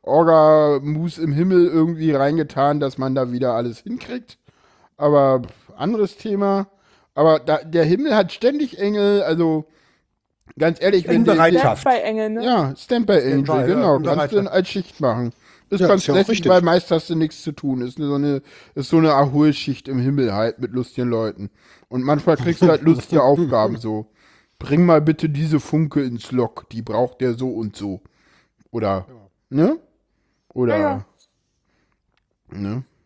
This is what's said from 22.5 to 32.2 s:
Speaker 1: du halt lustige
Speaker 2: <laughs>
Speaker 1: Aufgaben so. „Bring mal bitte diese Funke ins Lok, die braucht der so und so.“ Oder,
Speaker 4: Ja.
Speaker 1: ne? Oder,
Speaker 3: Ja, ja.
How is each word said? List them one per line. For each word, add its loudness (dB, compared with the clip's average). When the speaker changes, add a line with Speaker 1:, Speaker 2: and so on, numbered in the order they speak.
Speaker 1:
du 8
halt 4
lustige 2
Speaker 2:
<laughs> -
Speaker 1:
Aufgaben 2
so. -8
„Bring 2
mal 6
bitte 0
diese -2
Funke -2
ins -8
Lok, -4
die -10
braucht -4
der -2
so -6
und -8
so.“ -8
Oder, -4
Speaker 4:
Ja. -20
Speaker 1:
ne? 0
Oder, 0
Speaker 3:
Ja, 0
ja. -6